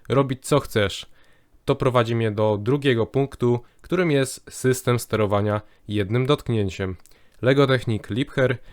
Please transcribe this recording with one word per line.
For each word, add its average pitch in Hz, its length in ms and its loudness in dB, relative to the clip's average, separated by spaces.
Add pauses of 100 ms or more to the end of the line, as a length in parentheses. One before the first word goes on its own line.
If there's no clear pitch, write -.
robić 131 360 0
co 143 140 2
chcesz. - 460 -2 (600)
To 139 100 0
prowadzi 120 400 2
mnie 113 160 0
do 107 260 0
drugiego 123 480 0
punktu, 123 540 -2 (220)
którym 175 300 -2
jest 139 380 -2
system 127 500 0
sterowania 104 600 0 (260)
jednym 104 380 -2
dotknięciem. 101 680 -2 (460)
Lego 139 260 4
Technic 120 420 -2
Liebherr 127 480 0 (160)